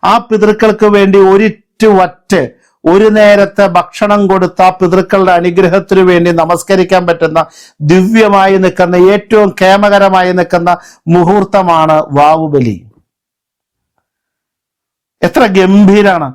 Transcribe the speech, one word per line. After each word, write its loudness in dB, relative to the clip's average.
ആ 0
പിതൃക്കൾക്ക് 0
വേണ്ടി 2
ഒരിറ്റു -2
വറ്റ് -4
ഒരു 2
നേരത്തെ 0
ഭക്ഷണം -4
കൊടുത്ത -2
ആ 4
പിതൃക്കളുടെ -2
അനുഗ്രഹത്തിനു 0
വേണ്ടി 0
നമസ്കരിക്കാൻ -2
പറ്റുന്ന -2
ദിവ്യമായി 2
നിൽക്കുന്ന -2
ഏറ്റവും 0
കേമകരമായി 0
നിൽക്കുന്ന -2
മുഹൂർത്തമാണ് 0
വാവുബലി. 0
എത്ര -2
ഗംഭീരാണ്! 2